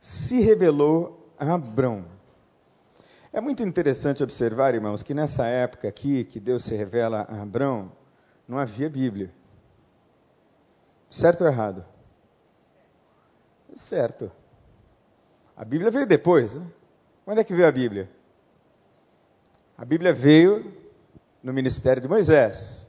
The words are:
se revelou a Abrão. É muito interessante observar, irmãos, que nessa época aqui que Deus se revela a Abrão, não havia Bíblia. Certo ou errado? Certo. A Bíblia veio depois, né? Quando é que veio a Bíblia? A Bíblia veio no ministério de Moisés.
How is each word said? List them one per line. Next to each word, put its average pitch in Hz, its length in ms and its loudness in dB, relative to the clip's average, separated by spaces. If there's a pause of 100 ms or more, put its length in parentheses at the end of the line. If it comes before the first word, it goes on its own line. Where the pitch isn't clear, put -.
se - 400 -4
revelou 165 960 2
a 147 140 -2
Abrão. 120 520 -4 (1300)
É 247 80 -4
muito 254 220 -4
interessante 147 600 -2
observar, 123 500 0
irmãos, 107 300 -4
que - 100 -10
nessa 143 320 -4
época 123 420 -4
aqui 131 360 -4
que - 160 -12
Deus 123 240 -4
se 113 120 -8
revela 107 540 -4
a 104 120 -12
Abrão, 107 500 -4 (560)
não 123 100 -8
havia 135 320 -6
Bíblia. 110 440 -6 (1800)
Certo 175 320 2
ou 170 60 4
errado? 107 380 -2 (1900)
Certo. 117 580 -6 (1200)
A - 80 -18
Bíblia 160 260 -2
veio 269 160 -2
depois, 143 500 4
né? 175 100 -14 (580)
Quando 214 160 -2
é 214 40 2
que 202 100 -6
veio 175 140 6
a - 40 6
Bíblia? 107 380 -4 (1700)
A 117 80 -16
Bíblia 165 280 0
veio 160 600 6 (680)
no 127 120 -8
ministério 131 480 0
de 127 60 -10
Moisés. 143 800 2